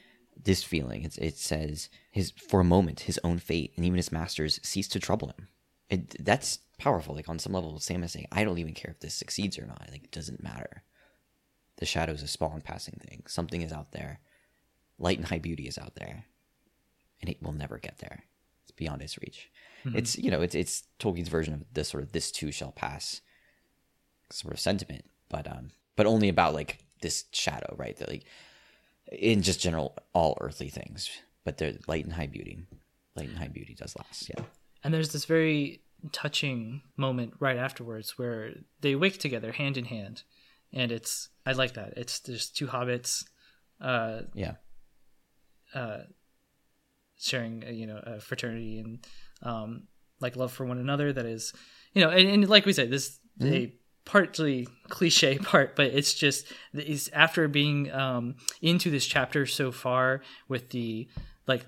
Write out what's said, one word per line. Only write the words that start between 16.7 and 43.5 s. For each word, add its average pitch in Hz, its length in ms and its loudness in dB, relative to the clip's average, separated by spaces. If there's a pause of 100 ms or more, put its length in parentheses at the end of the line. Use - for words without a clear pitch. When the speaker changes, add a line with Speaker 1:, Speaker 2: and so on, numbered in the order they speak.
Speaker 1:
And 87 100 -6
it - 120 -6
will 82 120 -6
never 73 260 -6
get - 200 -12
there. - 240 -14 (400)
It's - 80 -20
beyond 73 300 -6
its 73 160 -10
reach." - 320 -14 (360)
Speaker 2:
Mm-hmm. 117 120 -2
Speaker 1:
It's, 117 200 0
you - 140 2
know, 78 100 4
it's, 87 140 2
it's - 280 0 (160)
Tolkien's 87 300 0
version 80 240 2
of 73 80 -4 (120)
this 78 160 -2
sort 71 140 -4
of 71 80 -10
"this - 200 -2
too 73 200 -4
shall 69 200 -8
pass" - 500 -6 (1120)
sort - 220 -8
of - 60 -8
sentiment, - 440 -2 (260)
but, - 180 -4
um, 65 220 -12 (260)
but 107 120 6
only 107 220 6
about, 85 260 6
like, 78 240 -6 (220)
this - 300 -4
shadow, - 460 -4
right? 58 200 -6
That, - 120 -8
like, - 140 -8 (880)
in 104 320 4
just 90 160 2
general, 80 360 0 (180)
all 82 280 6
earthly - 280 -6
things, - 400 -10 (340)
but - 140 -4
they're 76 180 0 (120)
light 76 180 0
and 82 80 -6
high 82 140 -2
beauty. 50 300 -10 (580)
Light 76 120 -8
and - 100 -10
high 82 120 -6
beauty - 280 -12
does - 180 -12
last, - 340 -14
yeah. - 140 -8 (400)
Speaker 2:
And 147 100 0
there's 160 180 0
this 143 140 -4
very 160 560 2 (300)
touching 135 720 -4 (160)
moment 127 420 0
right 135 180 2
afterwards 117 600 -6
where 117 360 -4 (280)
they 139 140 4
wake 190 240 2
together 113 320 -4
hand 139 260 -2
in 123 80 -4
hand, 113 380 -10 (480)
and 127 200 0
it's, - 380 -6 (160)
I 131 60 0
like 127 240 0
that. 104 220 -10
It's 120 240 -6
just - 360 -8
two 143 100 -2
hobbits, 123 580 -2 (560)